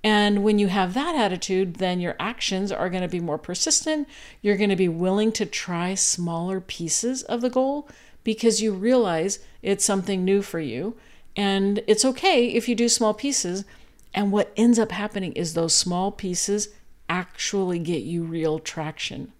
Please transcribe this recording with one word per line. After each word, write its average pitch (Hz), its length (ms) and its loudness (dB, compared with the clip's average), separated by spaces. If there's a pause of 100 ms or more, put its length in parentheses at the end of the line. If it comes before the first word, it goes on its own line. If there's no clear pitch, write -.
And 208 400 4
when 214 140 4
you 202 100 4
have 185 280 0
that 311 200 -2
attitude, 185 600 0
then 180 240 0
your 175 200 -4
actions 196 520 -4
are 185 180 -2
gonna 180 180 -2
be 175 120 -4
more 160 180 -2
persistent. 302 720 -2 (340)
You're 208 160 2
gonna 202 180 2
be 180 140 2
willing 185 440 2
to 220 120 -2
try 180 480 -4
smaller 175 680 -2
pieces 190 640 -4
of 233 180 -4
the 247 100 0
goal 269 360 0 (360)
because 220 400 2
you 220 80 2
realize 196 680 2 (220)
it's 196 240 0
something 190 400 0
new 196 160 4
for 180 180 -6
you. 156 360 -6 (400)
And 196 500 2
it's 214 180 4
okay 262 440 4
if 226 200 0
you 247 60 0
do 233 160 2
small 220 240 2
pieces. 202 500 -2 (520)
And 202 160 0
what 202 240 0
ends 233 220 6
up 220 140 2
happening 196 420 -6
is 165 200 -4
those 165 200 0
small 180 380 0
pieces 196 580 -4 (400)
actually 180 680 -2
get 160 240 -2
you 165 200 -4
real 160 360 -2
traction. - 800 -10